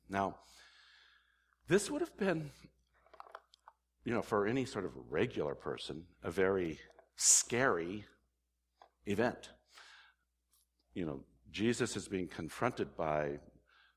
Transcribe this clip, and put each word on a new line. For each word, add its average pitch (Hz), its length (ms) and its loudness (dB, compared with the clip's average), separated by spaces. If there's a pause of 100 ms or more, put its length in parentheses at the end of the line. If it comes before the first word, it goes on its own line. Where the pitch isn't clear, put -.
Now, 98 280 0 (1300)
this 202 240 4
would 294 100 -2
have 339 160 -6
been, 160 340 -2 (1600)
you 117 60 0
know, 104 60 2
for 101 260 2
any 123 180 0
sort 101 200 -4
of - 60 -6 (200)
regular 78 440 0
person, 71 480 -6 (200)
a 92 80 -4
very 92 480 2 (360)
scary 104 920 2 (1000)
event. 107 440 0 (1400)
You 87 120 -4
know, 71 140 -4 (320)
Jesus 113 440 0
is 98 120 -8
being 92 200 -2
confronted - 680 -4
by 76 440 0 (580)